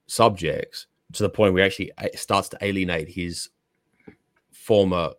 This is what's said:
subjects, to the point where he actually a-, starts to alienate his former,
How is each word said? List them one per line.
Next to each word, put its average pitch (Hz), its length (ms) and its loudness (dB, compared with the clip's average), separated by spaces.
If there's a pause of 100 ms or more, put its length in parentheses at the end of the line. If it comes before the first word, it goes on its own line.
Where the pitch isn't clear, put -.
subjects, 87 800 0 (240)
to - 120 -4
the 95 60 0
point 101 240 2
where 92 100 4
he 98 40 4
actually 95 300 -6
a-, - 200 -8
starts 98 300 -2
to - 140 -16
alienate 90 480 -4
his 87 400 -10 (1040)
former, 92 640 2